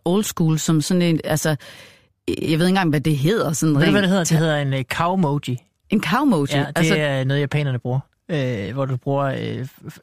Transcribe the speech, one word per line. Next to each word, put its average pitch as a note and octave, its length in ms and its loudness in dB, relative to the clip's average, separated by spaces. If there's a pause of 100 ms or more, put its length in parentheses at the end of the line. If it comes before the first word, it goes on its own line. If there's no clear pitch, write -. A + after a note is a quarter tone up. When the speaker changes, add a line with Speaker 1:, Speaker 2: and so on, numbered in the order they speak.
Speaker 1:
old F#3+ 180 0
school D#3+ 360 0
som D#3+ 220 2
sådan F3+ 200 0
en, E3+ 220 2
altså, D#3 260 -2 (800)
jeg - 100 -2
ved - 140 -2
ikke E3 160 2
engang, F#3 220 2
hvad D3 120 0
det D3+ 160 0
hedder. E3+ 360 0
Sådan D#3 220 2
Speaker 2:
Ved C#3 60 4
du, E3 40 4
Speaker 1:
rent G3 80 4
Speaker 2:
hvad G3+ 80 4
det F#3+ 80 2
hedder? F#3+ 140 2
Det D#3+ 60 -2
Speaker 1:
ta- D#3+ 80 4
Speaker 2:
hedder D#3 200 2
en, C#3 160 -2
øh, C3+ 100 -2 (100)
cow-moji. D3+ 640 0 (320)
Speaker 1:
En G3+ 140 0
cow-moji? F3 540 2
Speaker 2:
Ja, - 80 2
det C#3+ 100 -8
Speaker 1:
Altså D#3+ 200 2
Speaker 2:
er C#3+ 280 0
noget, C#3 180 0
japanerne C#3+ 380 -2
bruger, B2+ 200 -2 (320)
øh, B2 420 -4
hvor C3+ 120 -4
du C3 120 -4
bruger, C#3 280 -2
øh, A2+ 360 -6
f-, - 420 -16